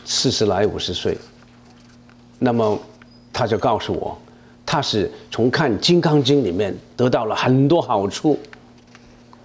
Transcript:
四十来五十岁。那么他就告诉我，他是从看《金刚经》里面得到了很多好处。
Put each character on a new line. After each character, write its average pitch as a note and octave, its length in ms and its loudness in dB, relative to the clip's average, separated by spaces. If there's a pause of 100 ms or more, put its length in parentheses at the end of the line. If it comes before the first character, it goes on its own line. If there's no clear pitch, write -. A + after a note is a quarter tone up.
四 - 280 -2
十 A2 160 0
来 G2 180 2
五 F2 140 -2
十 F2 160 -6
岁。 - 200 -4 (1200)
那 B2 120 2
么 A2 260 2 (540)
他 B2+ 140 -2
就 G#2 120 0
告 A2+ 200 0
诉 F#2+ 160 -4
我， - 240 -6 (480)
他 D3+ 160 -2
是 G2+ 300 -2 (180)
从 A#2+ 220 0
看 B2 300 0
《金 F3 180 4
刚 D3+ 240 2
经》 C#3 180 4
里 F#2+ 100 0
面 F#2+ 220 -2 (220)
得 B2 140 2
到 B2 160 0
了 G#2+ 100 -4
很 C3 320 2
多 E3 140 4
好 G2+ 260 -2
处。 C#3+ 320 0 (1040)